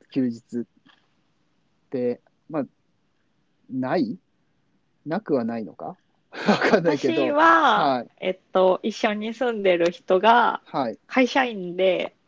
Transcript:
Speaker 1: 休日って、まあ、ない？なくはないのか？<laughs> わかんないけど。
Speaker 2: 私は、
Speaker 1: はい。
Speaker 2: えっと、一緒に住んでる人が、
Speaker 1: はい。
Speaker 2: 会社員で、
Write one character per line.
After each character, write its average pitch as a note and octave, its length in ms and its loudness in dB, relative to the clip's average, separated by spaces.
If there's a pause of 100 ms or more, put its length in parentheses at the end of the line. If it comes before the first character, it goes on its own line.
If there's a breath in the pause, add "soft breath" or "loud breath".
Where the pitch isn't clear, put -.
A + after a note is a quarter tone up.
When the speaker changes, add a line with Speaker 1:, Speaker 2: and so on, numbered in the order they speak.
(120)
Speaker 1:
休 B2+ 160 0
日 A#2 320 -10
っ A2+ 40 -8 (1300)
て、 B2 300 -4 (280)
ま D#3 120 -6
あ、 A#2+ 60 -6 (1040)
な C3 260 -4
い？ D3+ 220 -4 (880)
な D#3+ 140 -4
く - 140 -4
は A#2+ 100 0
な A#2 140 -6
い A2 60 -8
の E2 100 -14
か？ - 220 -14 (340)
<laughs> - 160 -14
わ G#3 100 4
か - 240 2
ん E3 40 -2
な E3 80 2
い C#3+ 60 -2
け C#3+ 100 -2
ど。 A#2 60 0
Speaker 2:
私 D#4 160 0
は、 D4 640 4
Speaker 1:
は A#2+ 80 -2
い。 - 60 -16 (120)
Speaker 2:
え F#3 100 -4
っ F#3 80 -8 (140)
と、 F#3 300 4
一 A3 100 -4
緒 G#3+ 220 -2
に G#3+ 200 -6
住 B3 180 -2
ん G#3+ 100 -6
で F3+ 140 4
る E3+ 140 2
人 F#3 300 0
が、 A3+ 460 4
Speaker 1:
は C3 240 -4
い。 A2 160 -10
Speaker 2:
会 B3+ 200 2
社 C4 180 0
員 F#3 320 -8
で、 F3+ 380 0 (120)